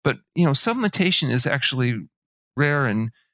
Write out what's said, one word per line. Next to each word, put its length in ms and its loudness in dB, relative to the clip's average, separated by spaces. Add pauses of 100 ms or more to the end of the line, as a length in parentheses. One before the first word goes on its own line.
But, 140 0 (180)
you 80 4
know, 80 4
supplementation 800 0
is 140 0
actually 600 -2 (520)
rare 300 2
and, 240 -2 (220)